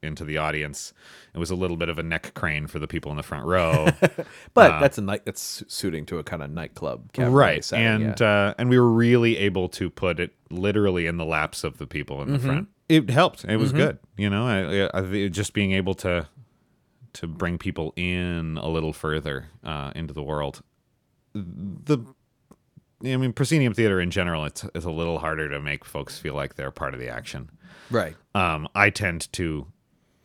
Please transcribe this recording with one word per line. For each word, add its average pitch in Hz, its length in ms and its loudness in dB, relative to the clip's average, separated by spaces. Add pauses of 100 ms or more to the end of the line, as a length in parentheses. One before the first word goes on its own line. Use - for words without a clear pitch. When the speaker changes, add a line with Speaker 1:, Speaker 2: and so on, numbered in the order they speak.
Speaker 1:
into 78 220 -8
the 76 140 -4
audience. 76 540 -4 (420)
It - 40 -10
was 85 120 -4
a 92 40 -2
little 90 220 -2
bit 82 140 -2
of 80 80 -6
a 85 40 -4
neck 82 320 -6
crane 76 320 -4
for - 120 -8
the 76 100 -6
people 76 240 -6
in 73 60 -8
the 73 40 -6
front 71 240 -8
row. 82 420 4 (320)
Speaker 2:
<laughs> - 340 -10
But 202 180 12
Speaker 1:
Uh, 156 80 0
Speaker 2:
that's 143 180 4
a 107 40 -4
night, 101 240 -4
that's - 160 -8
su-, - 260 -10
suiting 80 380 -6
to 85 120 -6
a 76 60 -8
kinda 76 240 -8
nightclub 71 640 -8
cabaret 123 200 2
Speaker 1:
Right. 107 320 6
Speaker 2:
setting, 113 220 2
Speaker 1:
And, 110 340 2
Speaker 2:
yeah. 117 60 6 (220)
Speaker 1:
uh, - 100 -4
and 123 120 2
we 127 100 8
were 120 100 8
really 117 460 6
able 92 320 2
to 90 220 -4
put 87 280 -2
it 85 140 -4 (180)
literally 92 560 2
in 85 120 -2
the 82 80 -4
laps 78 380 -2
of 76 140 -4
the 73 80 -10
people 71 360 -8
in 98 100 -4
the 143 60 0
Speaker 2:
Mm-hmm. 127 80 -2
Speaker 1:
front. - 220 -2 (200)
It 156 220 6
helped. 165 340 2
It 107 140 0
was 135 100 2
Speaker 2:
Mm-hmm. 131 80 0
Speaker 1:
good. 143 220 2 (180)
You 101 140 0
know, 107 160 0
I, 95 520 0
I, 95 260 -2
I, 101 40 0
just 101 240 -4
being 101 200 2
able 95 240 0
to, 87 320 -2 (840)
to - 160 -12
bring 85 300 -4
people 78 360 -6
in 87 680 -4
a - 80 -6
little 80 240 -2
further, 76 540 -6 (160)
uh, 73 320 -8
into 76 200 -10
the 76 100 -8
world. 73 380 -6 (720)
The, 101 640 -4 (1040)
I 127 120 -2
mean, 127 160 0
proscenium 135 420 2
theater 101 260 4
in 87 100 0
general, 87 340 -2
it's, - 200 -10 (100)
it's 85 100 -6
a 87 60 -4
little 82 300 -2
harder 78 280 -4
to 71 120 -6
make 73 240 -6
folks - 340 -10
feel 71 160 -8
like 71 220 -8
they're 69 160 -8
part 67 220 -8
of 62 60 -12
the 62 80 -10
action. 60 420 -12 (400)
Speaker 2:
Right. 92 240 -2 (200)
Speaker 1:
Um, 82 400 2
I 101 160 6
tend 87 440 -4
to 78 340 -4 (560)